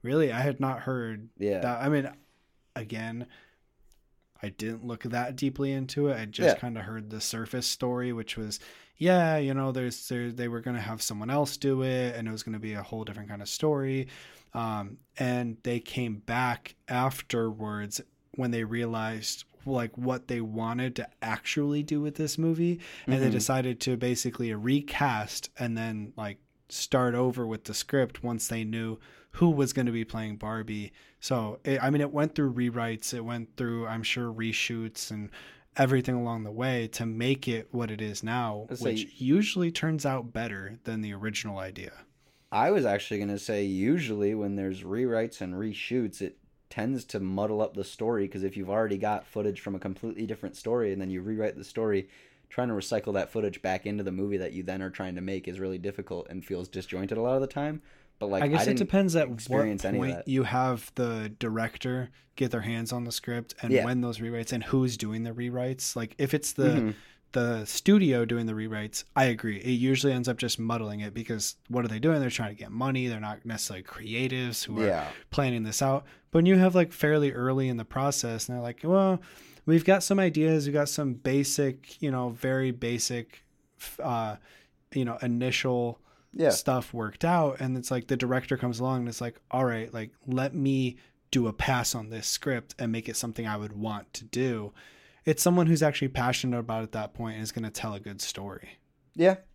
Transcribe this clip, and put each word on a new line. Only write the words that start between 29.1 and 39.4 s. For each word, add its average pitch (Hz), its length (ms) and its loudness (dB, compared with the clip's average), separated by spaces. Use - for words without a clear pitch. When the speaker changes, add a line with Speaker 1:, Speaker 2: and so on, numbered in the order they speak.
Speaker 1:
who 170 140 6
was 139 220 2
gonna 120 200 2
be 117 120 -2
playing 107 320 -6
Barbie. 107 560 -6
So, 113 440 -2
it, 135 180 2
I 131 80 2
mean, 147 120 4
it 143 100 0
went 151 220 0
through 139 180 2
rewrites, 117 600 -2
it 120 100 -6
went 117 320 -8
through, 117 300 -2
I'm 113 160 -4
sure, 120 300 -2
reshoots 113 800 -4
and 104 200 -8
everything 131 380 4
along 120 300 -2
the 104 60 -8
way 120 380 -2
to 113 180 -6
make 120 420 0
it 113 240 -4
what 120 180 -2
it 107 120 -6
is 104 200 -6
now, 113 460 -4
Speaker 2:
Let's 120 140 -8
say 117 100 2
Speaker 1:
which 107 280 -6
usually 175 500 4